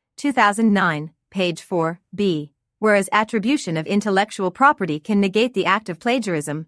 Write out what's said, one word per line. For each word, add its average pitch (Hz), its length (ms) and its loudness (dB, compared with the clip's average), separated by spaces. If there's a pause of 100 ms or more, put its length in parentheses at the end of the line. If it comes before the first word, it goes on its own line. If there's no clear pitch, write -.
(180)
two 285 160 -2
thousand 214 400 4
nine, 160 380 0 (200)
page 180 300 -2
four, 170 400 -2 (120)
B. 175 380 -2 (280)
Whereas 208 340 2
attribution 214 640 0
of 156 100 -6
intellectual 202 640 0
property 196 480 0
can 202 220 0
negate 214 320 0
the 185 120 -2
act 196 220 0
of 170 140 -8
plagiarism, 165 680 -4